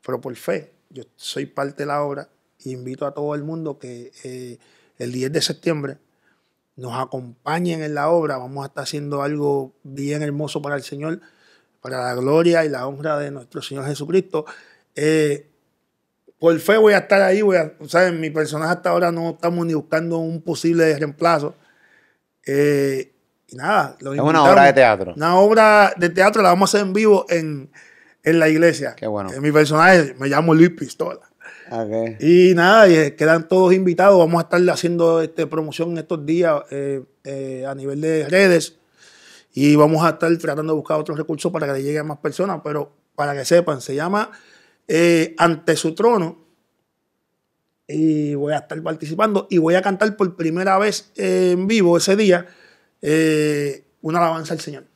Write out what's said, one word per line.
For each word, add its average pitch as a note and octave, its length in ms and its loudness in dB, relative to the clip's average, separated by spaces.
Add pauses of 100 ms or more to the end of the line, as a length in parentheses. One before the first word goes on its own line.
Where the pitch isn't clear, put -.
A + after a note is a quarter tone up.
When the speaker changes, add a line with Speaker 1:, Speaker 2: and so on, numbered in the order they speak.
Speaker 1:
pero B2+ 140 -6
por B2 160 -14
fe, - 360 -8 (180)
yo B2+ 140 -20 (120)
soy - 300 -10
parte C#3 380 -8
de C#3+ 40 -8
la D3 160 -4
obra C#3+ 240 -10 (380)
e C3 60 -12
invito B2+ 340 -12
a C#3 80 -8
todo D3 220 -6
el D3 80 -10
mundo D#3 360 -12
que, B2 320 -18 (120)
eh, B2+ 340 -16 (400)
el B2 160 -10
diez C3 180 -4
de D#3+ 100 -2
septiembre D3 560 -6 (800)
nos B2 240 -14
acompañen D3 840 -6
en D3+ 120 -8
la D3 140 -2
obra. D#3 280 0
Vamos C3+ 260 -12
a C3 40 -12
estar - 160 -12
haciendo C#3+ 400 -8
algo C#3+ 500 -4 (100)
bien C#3+ 380 -8
hermoso D3 400 -6
para C#3+ 140 -6
el C3+ 80 -8
Señor, D3+ 380 -10 (600)
para B2+ 220 -8
la B2 120 -6
gloria D#3+ 500 2
y D3+ 40 -4
la C3 180 -6
honra D3 300 -6
de C#3+ 140 -8
nuestro C#3 300 -16
Señor C3+ 240 -12
Jesucristo. D3+ 600 -4 (500)
Eh, D3+ 520 -2 (920)
por E3 200 4
fe G3+ 180 2
voy G#3+ 160 6
a F#3+ 60 4
estar G3 220 2
ahí, F#3+ 200 2
voy G3 160 2
a, D#3 160 -2 (140)
¿sabes? F3 260 2
Mi D#3+ 160 -6
personaje D3+ 440 -4
hasta F3 180 -2
ahora F3 200 0
no E3 200 -6
estamos E3+ 340 -4
ni E3 80 -4
buscando D#3+ 460 -4
un E3 220 -8
posible E3 560 0
reemplazo. D3+ 580 -2 (880)
Eh, C#3 680 -2 (380)
y - 60 -20
nada, D3+ 440 -2
los C3+ 140 -10
Speaker 2:
Es C#3+ 80 -4
una D#3 180 2
Speaker 1:
invitamos. D3 120 6
Speaker 2:
obra C#3 120 8
de C#3 100 6
teatro. G#2 420 4
Speaker 1:
Una E3+ 220 0
obra G#3+ 600 6
de F3 120 0
teatro G3+ 320 2
la F#3 80 4
vamos F#3 240 2
a G#3 40 2
hacer G3+ 100 0
en F#3 60 -4
vivo G#3 340 4
en, D#3 420 -4 (540)
en E3 160 2
la D#3+ 100 4
iglesia. D3+ 460 2
Speaker 2:
Qué A2 120 -10
bueno. G2+ 260 -6
Speaker 1:
Eh, C3+ 80 -8
mi D3 100 0
personaje, D#3 680 6
me C3+ 100 -4
llamo D#3 260 2
Luis E3 160 8
Pistola. - 520 -8 (480)
Speaker 2:
Ok. A2+ 520 -6
Speaker 1:
Y F3+ 340 6
nada, G3 320 6
y, E3+ 80 8
eh, D3 200 2
quedan D#3+ 320 0
todos F#3 260 4
invitados. F#3 460 4
Vamos E3+ 200 2
a E3 40 -4
estar F3 260 0
haciendo, E3 520 0
este, D#3+ 260 -6
promoción D#3+ 500 -6
estos D#3 280 -8
días, D#3+ 360 0 (100)
eh, C#3 320 -8 (200)
eh, C3+ 440 -10
a C3+ 80 -10
nivel C#3 240 -8
de D#3 300 -2
redes. F3+ 460 4 (800)
Y D3 220 4
vamos D#3 300 4
a D#3+ 60 4
estar E3 260 -2
tratando D#3 360 -6
de D#3 40 -2
buscar D3+ 220 -4
otros D3+ 180 -8
recursos D#3 340 -6
para D#3 160 -6
que C#3 60 -4
le C3+ 100 -6
llegue D3 160 -4
a D3 40 -8
más D3+ 160 -10
personas. E3+ 440 -6
Pero D3 300 -8 (220)
para C#3+ 180 -4
que C#3 100 -8
sepan, E3 380 2
se C3 140 -10
llama, F3+ 360 -4 (560)
eh, E3 500 2
Ante E3 380 2
su D#3+ 180 -4
trono. G3+ 520 0 (1400)
Y D3+ 460 -2
voy C#3+ 160 -4
a D3+ 60 -2
estar D#3 260 -10
participando E3 680 -4
y F3+ 100 2
voy E3+ 160 2
a F#3 60 4
cantar G3+ 360 -2
por F3+ 180 -2
primera F3+ 420 -2
vez, G3+ 380 -4
eh, F#3 380 0
en F#3 140 -2
vivo F#3+ 280 4
ese F#3+ 220 2
día, F3+ 280 2 (560)
eh, D3+ 840 -2 (160)
una D#3+ 180 -2
alabanza E3 340 -2
al D#3 60 -8
Señor. C#3+ 240 -14 (120)